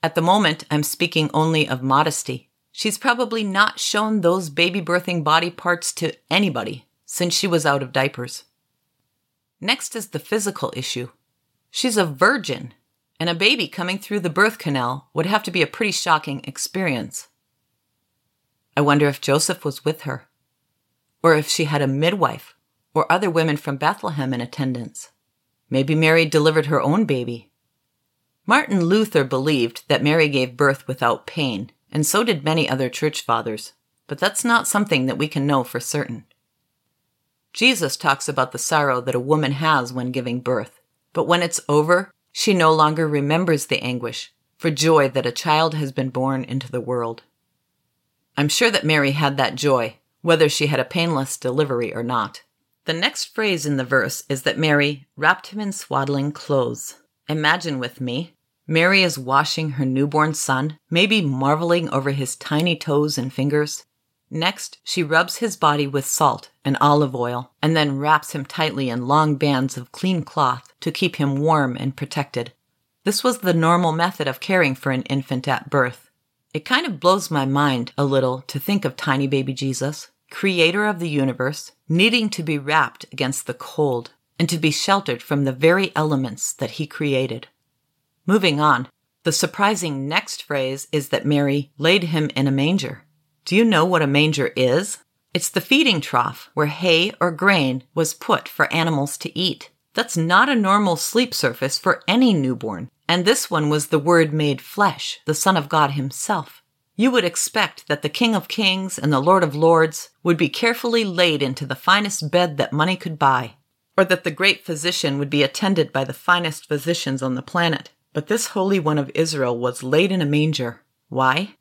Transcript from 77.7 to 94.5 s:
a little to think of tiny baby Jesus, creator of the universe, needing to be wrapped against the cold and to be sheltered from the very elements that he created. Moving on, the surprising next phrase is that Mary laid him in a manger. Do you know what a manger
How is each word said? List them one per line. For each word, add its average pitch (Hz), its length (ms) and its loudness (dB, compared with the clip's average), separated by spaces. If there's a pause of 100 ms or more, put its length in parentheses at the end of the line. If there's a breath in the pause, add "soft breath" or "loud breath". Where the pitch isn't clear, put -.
a 143 80 0
little 131 420 0
to - 120 -6
think 202 260 -2
of - 100 -2
tiny 139 300 0
baby 135 280 -2
Jesus, 135 580 -6 (180)
creator 180 560 2
of 202 140 -2
the 170 100 -4
universe, 135 640 -2 (160)
needing 214 420 2
to 175 140 -8
be 151 160 -2
wrapped 139 520 0
against 131 360 -4
the 123 80 -6
cold 131 560 -4 (260)
and 170 100 2
to 165 120 -2
be 156 100 2
sheltered 175 540 0
from 143 200 -2
the 135 80 0
very 165 440 2
elements 135 580 -2
that 120 180 -6
he 156 140 -6
created. 135 640 -4 (800)
Moving 180 320 2
on, 131 280 2 (360)
the 165 80 0
surprising 170 760 -2
next 170 360 -4
phrase 135 480 -4
is 147 180 -2
that - 160 -2
Mary 143 540 0
laid 175 260 4
him 156 300 0
in 135 120 0
a 135 40 2
manger. 139 540 -2 (400)
Do 175 100 0
you 226 100 6
know 175 200 4
what 175 180 2
a 143 40 0
manger 143 480 2